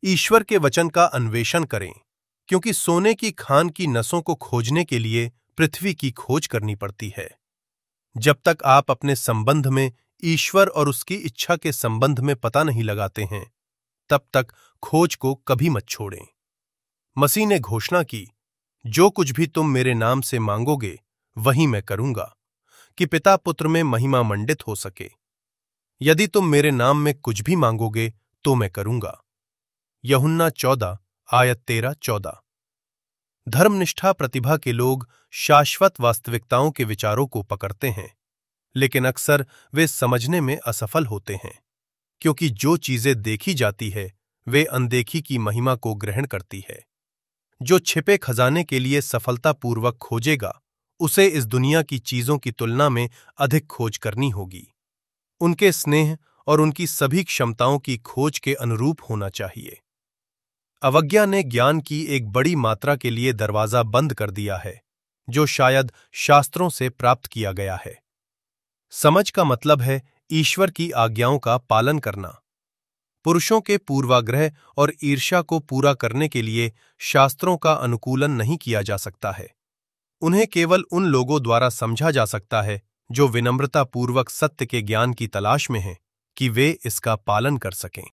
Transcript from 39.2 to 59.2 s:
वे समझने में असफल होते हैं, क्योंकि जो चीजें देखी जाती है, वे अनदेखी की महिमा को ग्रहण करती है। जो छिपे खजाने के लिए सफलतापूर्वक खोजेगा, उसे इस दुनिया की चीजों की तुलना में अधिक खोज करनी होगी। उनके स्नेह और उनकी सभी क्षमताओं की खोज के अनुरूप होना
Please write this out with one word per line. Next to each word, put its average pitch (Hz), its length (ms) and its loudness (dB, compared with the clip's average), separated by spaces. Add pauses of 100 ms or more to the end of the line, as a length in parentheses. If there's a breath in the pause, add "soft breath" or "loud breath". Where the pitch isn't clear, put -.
वे 156 140 2
समझने 123 540 0
में 139 160 -2
असफल 120 480 -4
होते 104 300 -8
हैं, - 240 -16 (640)
क्योंकि 160 280 0
जो 139 280 0
चीजें 127 440 -2
देखी 110 320 -4
जाती 110 360 -2
है, 95 280 -10 (300)
वे 143 180 2
अनदेखी 127 560 -2
की 135 160 -6
महिमा 117 380 -2
को 113 200 -6
ग्रहण 101 300 -6
करती 98 440 -12
है। - 180 -18 (760)
जो 165 180 4
छिपे 175 380 0
खजाने 127 460 0
के 135 160 -2
लिए 139 220 0
सफलतापूर्वक 120 960 -2
खोजेगा, 117 640 -4 (380)
उसे 196 280 4
इस 151 180 0
दुनिया 131 380 2
की 135 160 -6
चीजों 123 380 -2
की 123 140 -6
तुलना 120 380 0
में 120 200 0 (280 soft breath)
अधिक 143 300 0
खोज 113 300 -6
करनी 117 320 -4
होगी। 92 380 -10 (720)
उनके 170 320 4
स्नेह 156 460 0 (300)
और 151 140 4
उनकी 156 260 0
सभी 151 360 0
क्षमताओं 127 560 0
की 131 180 -6
खोज 139 420 -4
के 135 140 -2
अनुरूप 123 460 -2 (100)
होना 104 200 -6